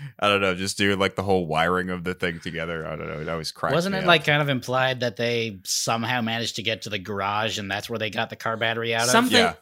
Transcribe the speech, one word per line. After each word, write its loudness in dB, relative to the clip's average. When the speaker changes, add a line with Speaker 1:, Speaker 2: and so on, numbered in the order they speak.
Speaker 1:
I 4
don't 6
know, 2
just -4
doing, 4
like, 2
the -2
whole 2
wiring 2
of -4
the -2
thing -4
together. -6
I -6
don't -8
know. -8
That -4
always -4
cracks -2
Speaker 2:
Wasn't 0
Speaker 1:
me -2
Speaker 2:
it, -4
Speaker 1:
up. -4
Speaker 2:
like, 4
kind 2
of 0
implied 0
that -2
they -2
somehow 0
managed -2
to -4
get -2
to -10
the -4
garage -2
and -6
that's -4
where -4
they -2
got -2
the -12
car -2
battery 0
out 2
of? 2
Speaker 3:
Something, 4
Speaker 1:
Yeah. 6